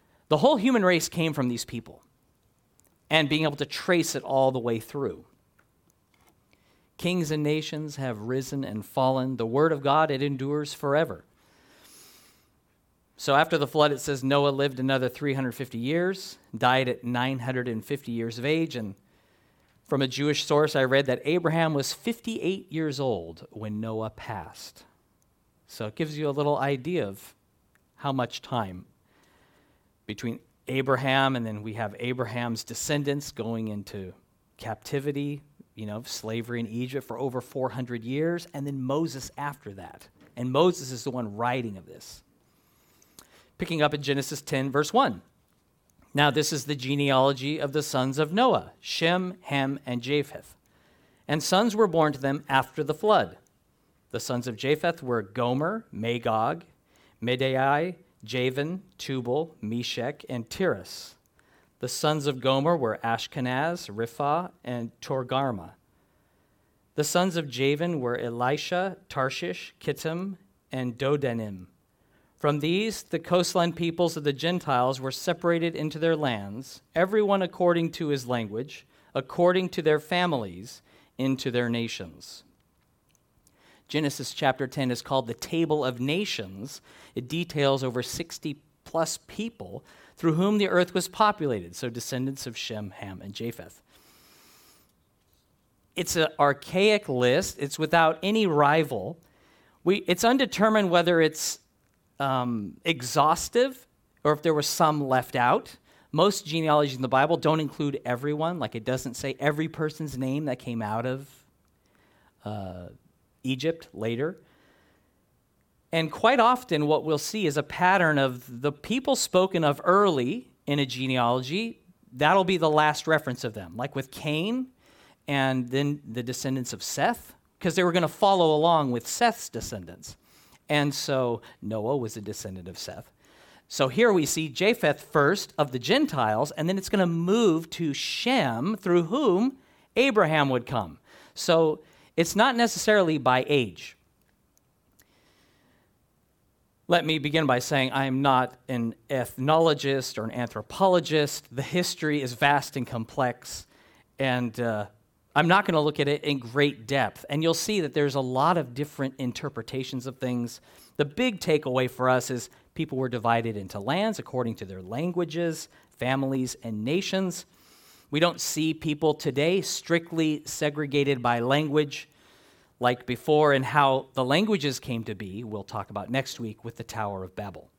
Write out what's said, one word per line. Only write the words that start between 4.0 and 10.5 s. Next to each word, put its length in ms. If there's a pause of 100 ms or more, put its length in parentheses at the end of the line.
it 80
all 300
the 80
way 180
through. 460 (1700)
Kings 360
and 100
nations 540
have 240
risen 420
and 240
fallen. 500
The 80
word 280
of 100
God, 300
it 100
endures 500